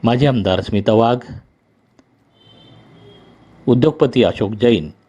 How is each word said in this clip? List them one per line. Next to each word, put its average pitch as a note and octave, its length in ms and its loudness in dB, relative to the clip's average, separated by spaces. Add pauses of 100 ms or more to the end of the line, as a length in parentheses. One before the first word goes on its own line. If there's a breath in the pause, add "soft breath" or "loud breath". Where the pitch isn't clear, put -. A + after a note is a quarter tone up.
माजी B2 220 0
आमदार G2 360 0
स्मिता G#2 320 -2
वाघ, A2+ 240 2 (2500)
उद्योगपती C3 560 2
अशोक G2 280 -2
जैन G#2+ 380 0 (200)